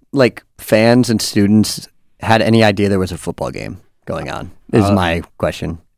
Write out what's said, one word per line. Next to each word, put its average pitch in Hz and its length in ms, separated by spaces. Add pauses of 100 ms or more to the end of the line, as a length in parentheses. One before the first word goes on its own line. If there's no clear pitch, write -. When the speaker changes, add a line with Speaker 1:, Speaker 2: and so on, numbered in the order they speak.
(120)
Speaker 1:
like, 127 320 (140)
fans 117 520
and 110 100
students 104 680 (320)
had 113 220
any 113 200
idea 101 260
there 101 100
was 92 140
a 82 60
football 76 320
game 55 280 (260)
going 73 260
on, - 200 (220)
is 113 120
Speaker 2:
Uh, 101 80
Speaker 1:
my 85 300 (160)
question. 82 400 (200)